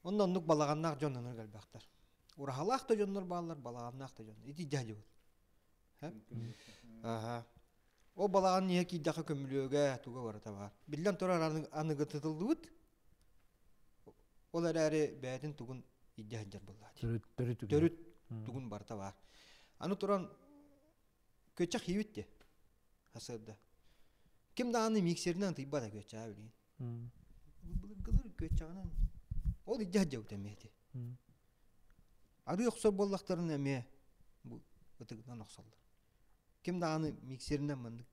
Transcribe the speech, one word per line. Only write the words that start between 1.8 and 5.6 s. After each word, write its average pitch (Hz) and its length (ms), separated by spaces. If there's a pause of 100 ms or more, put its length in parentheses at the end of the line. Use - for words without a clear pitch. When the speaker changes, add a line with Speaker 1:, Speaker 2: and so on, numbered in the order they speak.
Speaker 1:
Урахалаах 151 500
да 226 80
жоннор 196 300
баалар, 170 320
балааннаах 123 600
да 113 60
жон. 107 120 (100)
Эти 147 200
дядя 131 280
вот. 104 120 (920)